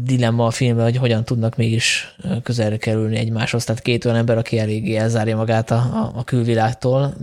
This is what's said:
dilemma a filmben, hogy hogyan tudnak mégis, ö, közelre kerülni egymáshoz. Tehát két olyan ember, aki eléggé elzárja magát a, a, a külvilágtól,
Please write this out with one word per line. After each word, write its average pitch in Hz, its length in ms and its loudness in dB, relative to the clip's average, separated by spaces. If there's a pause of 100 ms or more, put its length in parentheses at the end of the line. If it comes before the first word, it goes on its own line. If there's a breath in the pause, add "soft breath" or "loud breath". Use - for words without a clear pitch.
dilemma 120 420 2
a 113 60 2
filmben, 117 340 2
hogy 120 120 2
hogyan 117 280 2
tudnak 113 300 -2
mégis, - 680 0
ö, 120 180 -2
közelre 117 360 -2
kerülni 110 400 0
egymáshoz. 113 460 -2
Tehát - 180 -2
két 117 240 0
olyan 117 120 2
ember, 117 200 2
aki 113 220 0
eléggé 107 360 -2
elzárja 110 400 0
magát 113 360 0
a, 127 40 2
a, 123 400 0
a 123 80 -6
külvilágtól, 120 1000 0